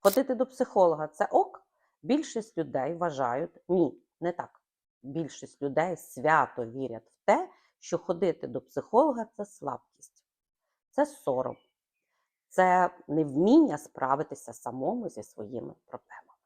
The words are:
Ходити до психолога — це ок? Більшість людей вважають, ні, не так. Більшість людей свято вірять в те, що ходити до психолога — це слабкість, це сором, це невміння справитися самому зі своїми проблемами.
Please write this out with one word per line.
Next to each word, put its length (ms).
Ходити 320
до 120
психолога — 600
це 160
ок? 420
Більшість 560
людей 360
вважають, 760
ні, 340
не 120
так. 300
Більшість 600
людей 340
свято 720
вірять 440
в 140
те, 260
що 200
ходити 480
до 140
психолога — 680
це 80
слабкість, 800
це 160
сором, 500
це 420
невміння 680
справитися 760
самому 560
зі 140
своїми 520
проблемами. 600